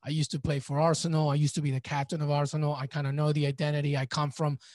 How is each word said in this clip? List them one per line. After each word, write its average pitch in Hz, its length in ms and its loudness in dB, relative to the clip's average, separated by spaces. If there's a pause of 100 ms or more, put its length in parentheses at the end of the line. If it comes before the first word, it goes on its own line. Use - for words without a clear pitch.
"I 131 60 -6
used 151 220 0
to 147 80 -2
play 143 180 0
for 139 200 -4
Arsenal. 156 520 2
I 143 60 2
used 147 180 2
to 160 80 -2
be 147 80 0
the 131 100 0
captain 143 400 -4
of 147 100 -2
Arsenal. 147 440 0
I 139 120 -6
kinda 139 260 -4
know 151 200 2
the 147 140 2
identity. 143 500 0
I 135 80 0
come 147 260 -2
from 147 280 -2 (160)